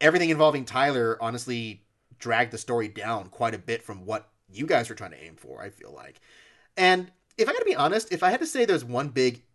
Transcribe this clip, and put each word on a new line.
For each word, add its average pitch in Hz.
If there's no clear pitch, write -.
everything 165
involving 151
Tyler 127
honestly 117
dragged 117
the 110
story 117
down 104
quite 117
a 101
bit 113
from 95
what 107
you 117
guys 147
were 113
trying 98
to 71
aim 80
for, 65
I 98
feel -
like. 69
And 185
if 226
I 285
gotta 480
be 403
honest, 180
if 170
I 180
had 247
to 330
say 262
there's 170
one 123
big 127